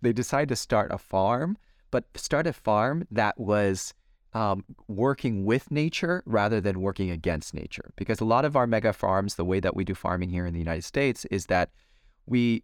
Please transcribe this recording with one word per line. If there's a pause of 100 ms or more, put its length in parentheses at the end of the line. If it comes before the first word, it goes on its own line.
They
decided
to
start
a
farm, (320)
but
start
a
farm
that
was, (420)
um, (240)
working
with
nature
rather
than
working
against
nature.
Because
a
lot
of
our
mega
farms,
the
way
that
we
do
farming
here
in
the
United
States
is
that (560)
we,